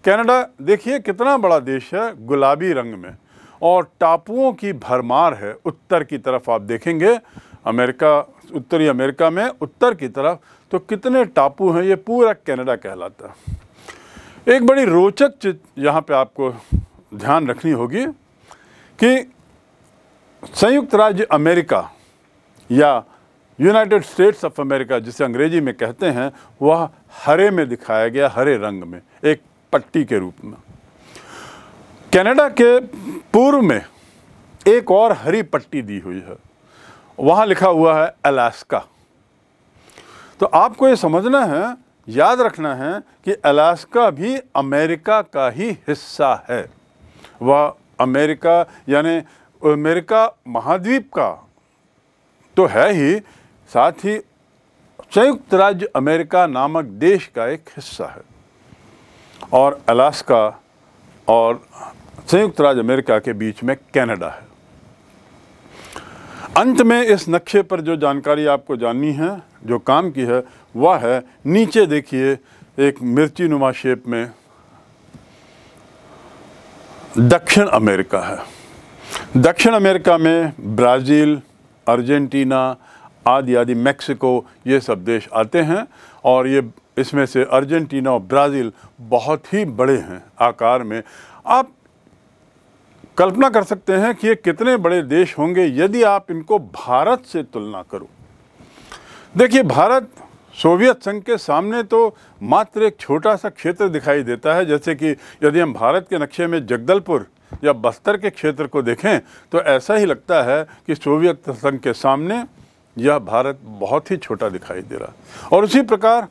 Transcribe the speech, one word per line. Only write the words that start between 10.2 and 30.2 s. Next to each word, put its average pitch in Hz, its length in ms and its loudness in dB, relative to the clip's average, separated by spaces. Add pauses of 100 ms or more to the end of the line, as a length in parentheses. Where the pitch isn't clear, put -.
तो 185 60 -2
कितने 240 480 -2
टापू 156 460 0
हैं, 170 100 0
ये 190 140 2
पूरा 226 360 0
कनाडा 127 440 -4
कहलाता 98 520 -14
है। - 1300 -6
एक 247 120 2
बड़ी 269 180 4
रोचक 196 540 2
चीज 185 200 -4 (200)
यहाँ 147 220 0
पे 147 140 -4
आपको 131 360 -2 (640)
ध्यान 135 340 0
रखनी 123 220 -4
होगी 135 340 -2 (960)
कि 254 340 2 (1080)
संयुक्त 240 520 0
राज्य 208 300 2
अमेरिका 156 560 2 (920)
या 131 320 4 (560)
United 202 460 2
States 202 400 0
of 151 160 -6
America 131 400 -2
जिसे 120 240 -6
अंग्रेजी 147 360 -2
में 131 140 -4
कहते 127 340 -6
हैं, 131 220 -4 (320)
वह 160 260 2 (280)
हरे 180 340 2
में 165 180 -2
दिखाया 113 400 -2
गया, 135 200 0
हरे 127 280 0
रंग 101 260 -8
में, 87 180 -16 (240)
एक 165 180 0 (300)
पट्टी 143 320 -2
के 113 140 -2
रूप 92 260 -10